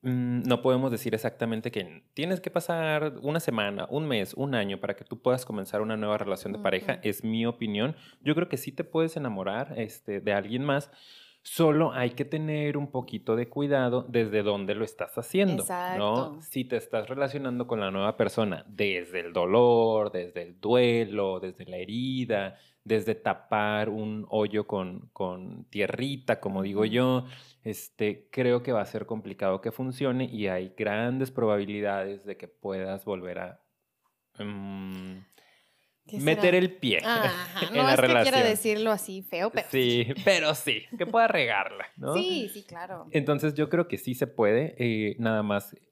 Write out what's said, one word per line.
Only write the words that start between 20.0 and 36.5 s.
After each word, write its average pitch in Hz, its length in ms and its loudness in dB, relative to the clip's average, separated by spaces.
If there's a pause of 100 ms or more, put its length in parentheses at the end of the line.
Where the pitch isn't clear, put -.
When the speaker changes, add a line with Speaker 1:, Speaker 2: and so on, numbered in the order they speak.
Speaker 1:
desde 87 300 -6
el 87 180 -16
duelo, 107 800 2
desde 92 260 -10
la 90 120 -10
herida, 110 760 -2 (280)
desde 107 320 0
tapar 107 720 0
un 107 420 -6
hoyo 104 380 0
con, 92 440 -6
con 92 560 -8
tierrita, 123 720 -2
como 95 220 -2
digo 101 200 0
Speaker 2:
Ujú. 110 80 2
Speaker 1:
yo, 127 340 2 (400)
este, - 680 -4
creo 123 320 2
que 131 80 0
va 110 80 4
a 101 60 -2
ser 104 200 -8
complicado 98 540 -2
que 95 100 -4
funcione 131 540 -2
y 107 240 -4
hay 92 280 -2
grandes 123 540 0
probabilidades 101 960 0
de 98 120 -10
que - 120 -16
puedas 95 560 -6
volver 90 340 -6
a, 90 220 -10 (800)
mm, 95 800 -10 (880)
Speaker 2:
¿Qué 208 120 -10
Speaker 1:
meter 156 280 4
Speaker 2:
será? 180 120 8